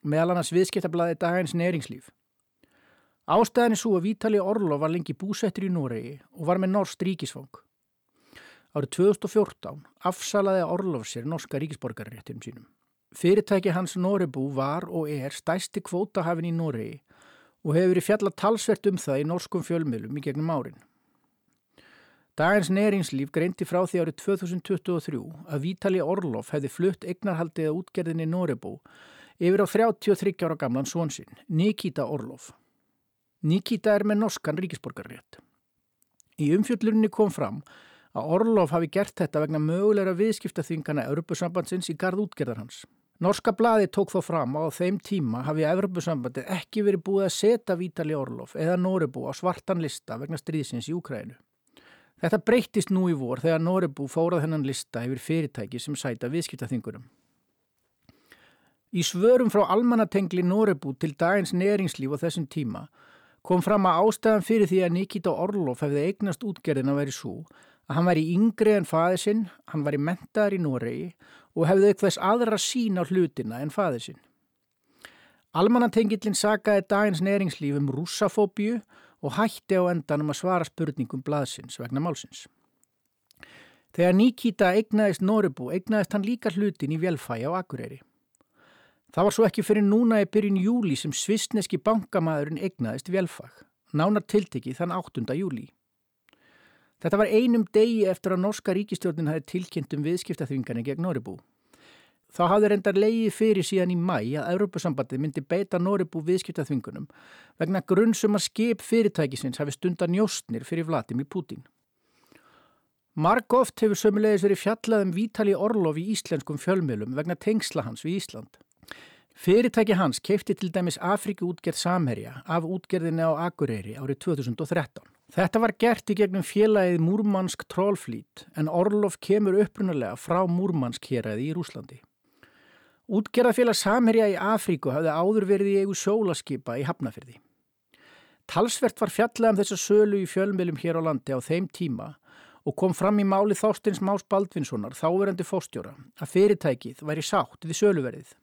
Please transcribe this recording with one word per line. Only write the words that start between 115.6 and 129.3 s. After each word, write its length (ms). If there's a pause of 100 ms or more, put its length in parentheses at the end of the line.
í 100
íslenskum 480
fjölmiðlum 560
vegna 240
tengsla 460
hans 180
við 160
Ísland. 400 (760)
Fyrirtæki 640
hans 240
keypti 320
til 160
dæmis 280
Afríkuútgerð 800
Samherja 680
af 200
útgerðinni 560
á 240
Akureyri 480
árið 280
tvö 160
þúsund 240
og 80
þrettán. 360 (280)
Þetta 280
var 160
gert 320
í 80
gegnum 260
félagið 580
Múrmansk 680
Trollfleet, 760 (100)
en 140
Orlov 500
kemur 440